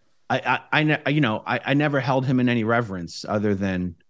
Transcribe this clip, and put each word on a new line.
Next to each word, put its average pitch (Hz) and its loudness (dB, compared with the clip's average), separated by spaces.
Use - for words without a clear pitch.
I, 127 0
I, 131 0
I - 2
ne-, 143 0
you 143 2
know, 110 0
I, 120 -2
I 135 2
never 143 2
held 131 0
him 127 2
in 123 4
any 120 2
reverence 101 -2
other 104 2
than 92 -2